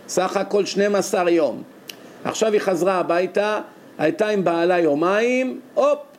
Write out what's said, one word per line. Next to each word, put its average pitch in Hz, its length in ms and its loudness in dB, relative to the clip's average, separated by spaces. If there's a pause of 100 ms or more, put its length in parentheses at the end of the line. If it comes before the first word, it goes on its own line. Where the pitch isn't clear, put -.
סך 185 300 -2
הכל 196 280 0
שנים 202 300 0
עשר 180 340 0
יום. 151 340 2 (600)
עכשיו 220 300 -2
היא 208 80 2
חזרה 185 320 0
הביתה, 185 640 0 (380)
הייתה 160 300 0
עם 208 160 0
בעלה 170 360 2
יומיים, 208 800 0 (140)
הופ, 277 260 2 (200)